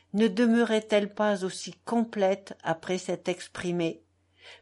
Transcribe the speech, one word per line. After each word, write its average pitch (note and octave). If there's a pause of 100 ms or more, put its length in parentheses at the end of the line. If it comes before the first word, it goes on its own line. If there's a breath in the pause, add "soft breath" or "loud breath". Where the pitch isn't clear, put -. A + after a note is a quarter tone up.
(160 soft breath)
ne A3
demeurait-elle A3
pas G#3
aussi F3+ (100)
complète G3+
après E3
s'être F3+
exprimée, F3 (600 loud breath)